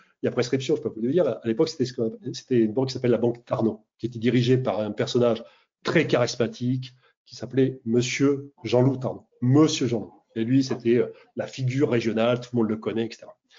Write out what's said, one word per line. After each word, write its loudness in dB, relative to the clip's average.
il -2
y 0
a -2
prescription, 0
je -10
peux -6
vous -8
le -2
dire. 2
À -4
l'époque, 0
c'était -2
ce -12
qu'on, -2
c'était -2
une 2
banque -2
qui -8
s'appelle 0
la 4
Banque -2
Tarnot, -2
qui -6
était -10
dirigée 2
par -2
un -4
personnage 0
très 2
charismatique, -2
qui -20
s'appelait -2
Monsieur 0
Jean-Loup 4
Tarnot. -8
Monsieur 4
Jean-Loup. -4
Et -2
lui, 4
c'était, 0
euh, 0
la -6
figure -2
régionale, 0
tout -16
le 0
monde 2
le -2
connaît, -4
et -12
cetera. -20